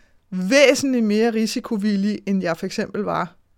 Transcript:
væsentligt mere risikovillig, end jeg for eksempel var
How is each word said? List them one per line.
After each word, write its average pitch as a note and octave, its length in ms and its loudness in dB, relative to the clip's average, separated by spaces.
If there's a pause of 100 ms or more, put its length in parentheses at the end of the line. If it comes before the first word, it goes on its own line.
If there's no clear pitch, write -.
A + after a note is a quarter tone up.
(320)
væsentligt B3 720 4
mere A3 260 2
risikovillig, G#3+ 960 -2
end G3 160 0
jeg E3+ 140 -2
for F#3+ 100 -8
eksempel G3 360 -6
var E3+ 340 -4 (220)